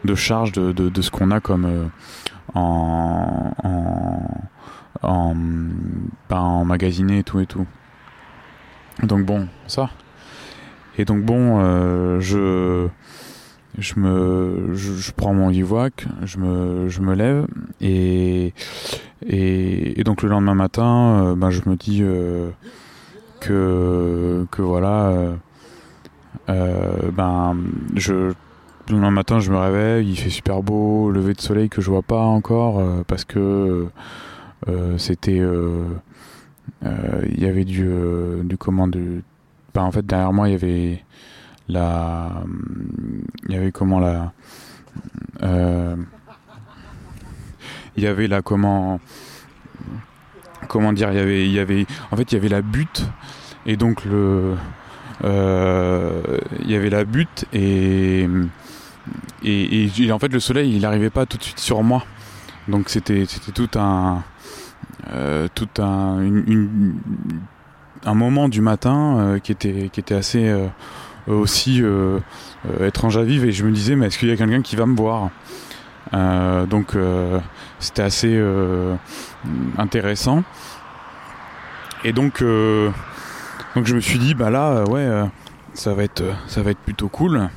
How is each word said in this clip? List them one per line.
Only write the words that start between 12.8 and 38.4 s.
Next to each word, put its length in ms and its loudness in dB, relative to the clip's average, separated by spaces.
je 200 -4
me, 760 0
je, 200 -6
je 180 -8
prends 220 0
mon 160 4
bivouac, 560 0
je 140 -8
me, 500 -2
je 140 -4
me 140 2
lève 320 2
et, 720 2
et, 760 0
et 40 2
donc 180 0
le 80 2
lendemain 240 4
matin, 720 4
euh, 100 2
ben, 140 2
je 160 0
me 100 2
dis, 280 0
euh, 480 0
que, 1080 2
que 120 -4
voilà, 460 2
euh, 280 2
euh, 600 0
ben, 460 0
je, 180 0
le 220 0
lendemain 220 4
matin, 280 2
je 120 0
me 60 4
réveille, 520 2
il 60 0
fait 140 -4
super 340 -2
beau, 480 2
lever 220 2
de 80 -6
soleil 280 2
que 120 -2
je 100 0
vois 100 4
pas 200 0
encore, 580 4
euh, 260 0
parce 200 -4
que, 600 0
euh, 280 0
c'était, 420 0
euh, 440 0
euh, 440 -4
il 140 -2
y 40 2
avait 180 0
du, 220 -2
euh, 560 -2